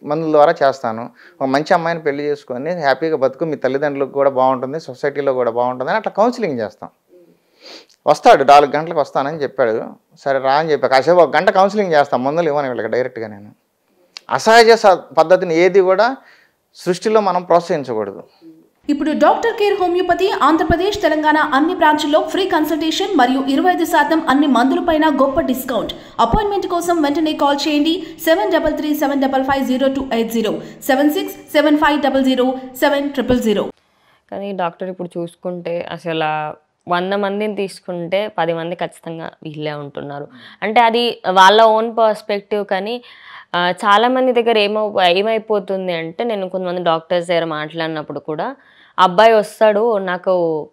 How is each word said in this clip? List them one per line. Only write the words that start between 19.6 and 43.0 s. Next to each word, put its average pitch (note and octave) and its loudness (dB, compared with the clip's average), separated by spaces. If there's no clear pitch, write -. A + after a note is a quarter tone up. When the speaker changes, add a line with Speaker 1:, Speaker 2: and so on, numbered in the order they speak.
Speaker 2:
హోమియోపతి F4+ 0
ఆంధ్రప్రదేశ్, D#4+ 0
తెలంగాణ D#4 2
అన్ని D4+ 0
బ్రాంచ్ల్లో D4+ 2
ఫ్రీ F#4+ -2
కన్సల్టేషన్ E4 -2
మరియు C4 2
ఇరవై D4 2
ఐదు F4 -2
శాతం D#4+ 0
అన్ని C#4+ 2
మందులపైన C4+ 2
గొప్ప C#4 0
డిస్కౌంట్. B3 -4
అపాయింట్‌మెంట్ G4+ 0
కోసం F4 -2
వెంటనే D#4 0
కాల్ C#4+ -2
చేయండి, D#4 0
సెవెన్ F4+ 2
డబల్ D#4 0
త్రీ D4+ -4
సెవెన్ C#4 -2
డబల్ C4+ -2
ఫైవ్ C4+ -2
జీరో B3+ 0
టూ C4+ -4
ఎయిట్ A3+ -2
జీరో, G#3+ -4
సెవెన్ C#4+ 2
సిక్స్ F#4+ -4
సెవెన్ D4+ 2
ఫైవ్ D4 0
డబల్ C4+ 0
జీరో B3+ 0
సెవెన్ C#4+ 0
ట్రిపుల్ B3 0
జీరో. G#3 0
Speaker 3:
కానీ G3+ -8
డాక్టర్, F#3 -6
ఇప్పుడు F3+ -10
చూసుకుంటే E3+ -8
అసలు E3 -6
ఆ D3+ -4
వంద F3+ -2
మందిని G3+ -4
తీసుకుంటే F#3 -6
పది E3 0
మంది E3 -6
ఖచ్చితంగా E3 -10
వీళ్ళే D3+ -8
ఉంటున్నారు. C#3+ -12
అంటే A3 2
అది A#3 2
వాళ్ళ F#3+ 8
ఓన్ A3 4
పర్స్పెక్టివ్, G#3 -2
కానీ, G#3 -6